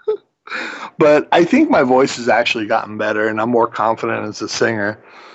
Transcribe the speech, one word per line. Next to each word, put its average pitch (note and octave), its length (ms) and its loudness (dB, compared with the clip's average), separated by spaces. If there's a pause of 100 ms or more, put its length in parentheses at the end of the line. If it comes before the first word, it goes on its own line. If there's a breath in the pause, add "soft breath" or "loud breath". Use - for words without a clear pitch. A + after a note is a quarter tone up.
<laughs> - 920 -10
But D3 340 4
I E3 140 6
think D4+ 240 2
my F3+ 120 4
voice C3 340 2
has A#2+ 120 -6
actually A2+ 380 0
gotten G#2+ 320 -2
better, G#2+ 300 0
and A2 120 -4
I'm A2+ 80 -2
more A#2 200 2
confident A2 580 -4
as G#2+ 160 -10
a G#2+ 60 -8
singer. A2 540 -4 (320 loud breath)